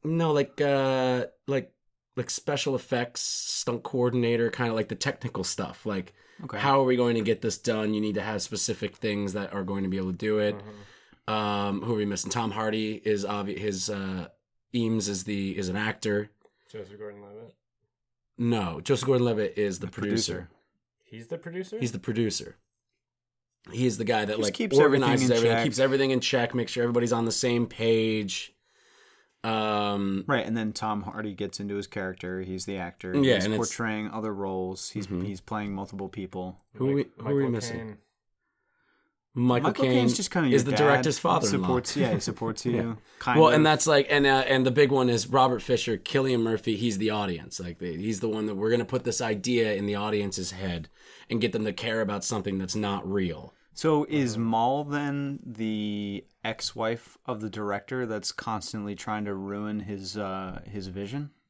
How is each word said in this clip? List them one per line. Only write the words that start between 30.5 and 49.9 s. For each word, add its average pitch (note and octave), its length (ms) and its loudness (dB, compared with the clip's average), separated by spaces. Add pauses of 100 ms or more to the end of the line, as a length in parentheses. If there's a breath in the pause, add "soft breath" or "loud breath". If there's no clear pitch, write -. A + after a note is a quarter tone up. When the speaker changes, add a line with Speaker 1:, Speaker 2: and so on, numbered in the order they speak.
Speaker 2:
then G#2+ 160 -2
Tom G#2+ 300 -4
Hardy G#2+ 320 -8
gets G2 260 -6
into G2+ 160 -6
his G2+ 100 -6
character. F#2 560 -6
He's F#2 240 -6
the G2 100 -6
actor. F#2 380 -8
Speaker 1:
Yeah, C3 220 6
Speaker 2:
He's F#2 100 2
Speaker 1:
and G#2+ 80 0
it's G#2+ 40 0 (100)
Speaker 2:
portraying G#2+ 420 -4
other A2 240 -6
roles. F#2+ 560 -6
He's, G2+ 160 -6
Speaker 1:
Mm-hmm. F#2 160 -4
Speaker 2:
he's G2 180 -6
playing G#2 340 -6
multiple G2 340 -8
people. F#2 520 -8 (140)
Speaker 1:
Who - 160 -4
are C#3 40 2
we, - 20 -
Speaker 3:
Mike-, C#3+ 220 -2
Speaker 1:
who - 100 -8
are C#3+ 60 2
we C#3 80 4
Speaker 3:
Michael B2+ 100 2
Speaker 1:
missing? A2+ 260 -4
Speaker 3:
Caine. A2 200 -10 (1300)
Speaker 1:
Michael B2 380 2
Speaker 2:
Michael C3+ 140 0
Speaker 1:
Caine B2+ 100 4
Speaker 2:
Caine's B2 220 4
just F#3+ 160 -4
kinda D#3+ 160 2
Speaker 1:
is B2 40 4
Speaker 2:
your C3+ 120 6
Speaker 1:
the C#3 80 -2
Speaker 2:
dad. - 60 2
Speaker 1:
director's C#3+ 420 4
father-in-law. G#2+ 460 2
Speaker 2:
Supports, B2 300 0
yeah, C3 160 4
he - 80 0
supports A2+ 460 -4
Speaker 1:
<laughs> - 0 -
Speaker 2:
you. A#2 100 0
Speaker 1:
Yeah. A#2 180 0 (260 loud breath)
Speaker 2:
Kind B2 200 4
Speaker 1:
Well, D#3+ 100 10
Speaker 2:
of. D3+ 40 6
Speaker 1:
and D#3 100 8
that's, D#3 220 4
like, C#3+ 240 6
and, C#3+ 160 6
uh, C3+ 200 6
and C3 200 4
the B2+ 60 2
big C#3 180 6
one C3 180 4
is A#2 200 2
Robert B2+ 340 4
Fisher, A#2 340 0
Cillian C3 460 0
Murphy. A2+ 340 0
He's G#2+ 220 0
the G#2+ 120 2
audience. G2 500 -4
Like, F2 180 -10
the, F2 180 -6
he's G2+ 240 -4
the A#2 80 -2
one G#2+ 180 -2
that G#2 100 -4
we're G#2+ 140 0
gonna A#2+ 140 4
put B2 200 -2
this A#2 180 0
idea A2+ 520 2
in G2+ 120 -2
the G#2 80 0